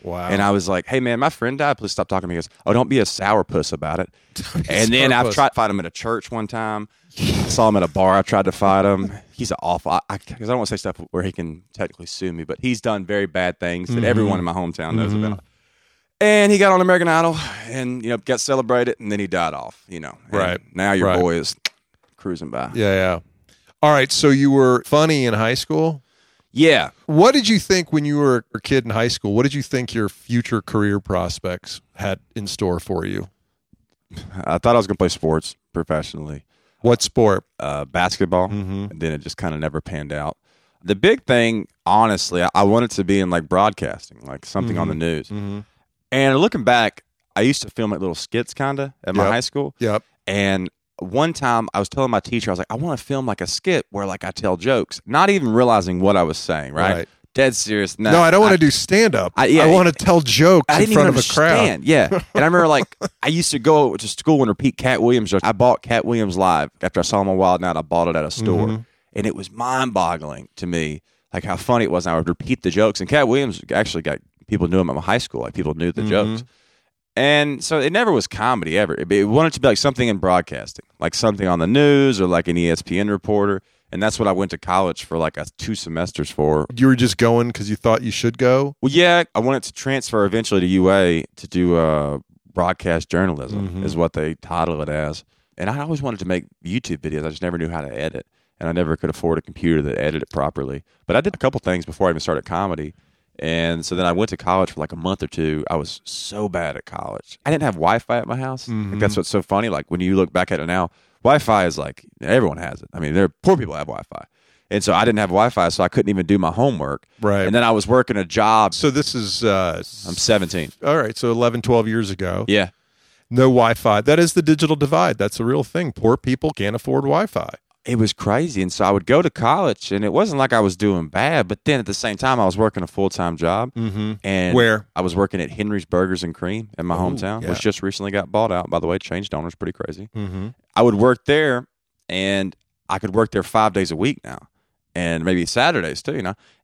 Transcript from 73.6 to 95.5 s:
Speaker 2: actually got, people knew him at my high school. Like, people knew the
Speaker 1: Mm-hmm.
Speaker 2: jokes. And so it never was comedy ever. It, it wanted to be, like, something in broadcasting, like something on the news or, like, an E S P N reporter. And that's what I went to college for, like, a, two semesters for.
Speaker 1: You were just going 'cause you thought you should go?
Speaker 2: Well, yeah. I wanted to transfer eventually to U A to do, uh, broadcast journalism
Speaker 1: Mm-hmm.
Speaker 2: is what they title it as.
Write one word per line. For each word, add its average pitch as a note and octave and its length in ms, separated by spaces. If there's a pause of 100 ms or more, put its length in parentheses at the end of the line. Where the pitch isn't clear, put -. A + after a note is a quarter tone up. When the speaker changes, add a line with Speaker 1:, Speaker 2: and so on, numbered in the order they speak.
Speaker 2:
actually F2 300
got, D2+ 160 (300)
people F2 180
knew F2+ 140
him E2+ 100
at B1+ 60
my D#2+ 60
high G#2+ 160
school. - 240
Like, - 120
people D2+ 200
knew E2 180
the - 100
Speaker 1:
Mm-hmm. G#2+ 80
Speaker 2:
jokes. G#2+ 340 (720)
And D3 480
so D#3 160
it C#3+ 120
never A3 200
was A2+ 140
comedy G2 520
ever. F#2 160
It, F2 160
it G2 140
wanted C#3+ 300
to - 60
be, C3 80
like, G#2+ 100
something B2+ 300
in G2 100
broadcasting, F2 640 (160)
like E2 140
something G2+ 340
on F2 100
the E2 80
news C#3 540
or, F#2 60
like, E2+ 220
an E2+ 80
E E2+ 140
S E2 120
P F2 160
N G#2 120
reporter. G2+ 500 (300)
And F2+ 120
that's G#2+ 180
what G#2 80
I G2 40
went F#2 200
to E2+ 60
college F2+ 460
for, E2 140
like, D#2+ 180
a, D2 100 (100)
two - 180
semesters E2 560
for. D2+ 360 (100)
Speaker 1:
You B2+ 100
were C3 80
just A#2+ 220
going A#2 340
'cause G#2 200
you G#2+ 60
thought A2+ 260
you A#2 100
should - 260
go? C3+ 440
Speaker 2:
Well, C3+ 100
yeah. F3 320 (100)
I G#2 60
wanted B2+ 240
to - 80
transfer A#2+ 540
eventually G#2 340
to F2+ 60
U F#2 260
A F2 320 (120)
to - 120
do, F2+ 280
uh, D2+ 420 (340)
broadcast F2 560
journalism F2+ 600
Speaker 1:
Mm-hmm. F#2 160
Speaker 2:
is D#2 120
what E2+ 160
they D#2 240
title E2 460
it D2 60
as. D2+ 360 (320)